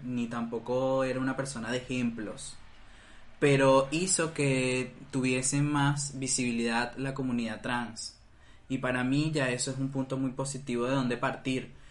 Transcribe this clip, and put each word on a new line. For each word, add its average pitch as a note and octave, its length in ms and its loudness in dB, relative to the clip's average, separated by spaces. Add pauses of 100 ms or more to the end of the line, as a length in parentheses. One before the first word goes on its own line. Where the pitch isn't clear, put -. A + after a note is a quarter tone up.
ni A#2+ 260 -2
tampoco B2 760 0
era B2+ 160 -2
una C3 160 0
persona A#2+ 340 -6
de B2+ 80 -2
ejemplos, A#2 800 -4 (800)
pero C3+ 520 8
hizo D#3+ 420 2
que B2+ 600 2 (180)
tuviese B2+ 500 2
más C#3+ 580 2
visibilidad A#2+ 800 0
la C3+ 180 -4
comunidad A#2+ 460 -2
trans. A#2+ 560 -4 (520)
Y C3 100 -2
para B2+ 260 0
mí D3 300 2
ya C3+ 160 2
eso B2 200 -2
es C3 80 -6
un C3+ 120 -2
punto C3 260 -4
muy C3 160 -2
positivo B2 540 -4
de C3 80 0
donde A#2+ 220 0
partir. C3 560 -4 (180)